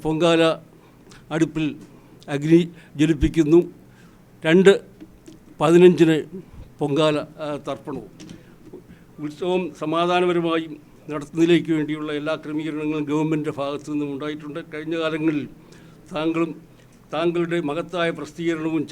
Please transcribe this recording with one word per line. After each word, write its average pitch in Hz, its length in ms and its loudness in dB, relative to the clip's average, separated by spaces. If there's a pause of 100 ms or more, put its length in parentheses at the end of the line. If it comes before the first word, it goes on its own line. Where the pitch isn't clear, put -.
പൊങ്കാല 165 380 2 (960)
അടുപ്പിൽ 160 300 0 (680)
അഗ്നി 160 260 4 (380)
ജ്വലിപ്പിക്കുന്നു. 156 640 2 (840)
രണ്ട് 185 260 8 (880)
പതിനഞ്ചിന് 165 560 8 (640)
പൊങ്കാല, 151 360 2 (280)
ആ, 147 40 -8 (200)
തർപ്പണവും. 131 420 -10 (1120)
ഉത്സവം 180 380 -4 (200)
സമാധാനപരമായും 165 920 0 (380)
നടത്തുന്നതിലേക്ക് 160 680 0
വേണ്ടിയുള്ള 151 320 -4 (100)
എല്ലാ 156 140 -4 (100)
ക്രമീകരണങ്ങളും 151 680 -6
ഗവൺമെൻറ്റിൻ്റെ 156 500 -2
ഭാഗത്തു 143 320 -6
നിന്നും 147 220 -4
ഉണ്ടായിട്ടുണ്ട്. 151 460 -10 (120)
കഴിഞ്ഞ 156 300 -8
കാലങ്ങളിൽ 156 420 -2 (680)
താങ്കളും 160 380 -2 (640)
താങ്കളുടെ 170 440 -2 (100)
മഹത്തായ 170 400 -4 (100)
പ്രസിദ്ധീകരണവും 160 720 -4